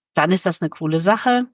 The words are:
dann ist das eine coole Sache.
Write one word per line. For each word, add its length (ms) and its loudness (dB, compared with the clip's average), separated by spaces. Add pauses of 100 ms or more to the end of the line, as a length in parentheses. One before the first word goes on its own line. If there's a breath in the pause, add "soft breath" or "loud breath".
(140)
dann 180 2
ist 140 0
das 160 -4
eine 80 -2
coole 300 -4
Sache. 540 2